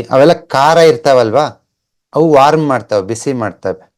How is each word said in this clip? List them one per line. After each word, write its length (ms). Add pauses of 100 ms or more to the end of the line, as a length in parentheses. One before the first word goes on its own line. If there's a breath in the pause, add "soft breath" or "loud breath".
(120)
ಅವೆಲ್ಲ 220
ಖಾರ 440 (140)
ಇರ್ತಾವಲ್ವಾ, 540 (680)
ಅವು 200
ವಾರ್ಮ್ 380
ಮಾಡ್ತಾವೆ, 380
ಬಿಸಿ 220
ಮಾಡ್ತವೆ. 500 (140)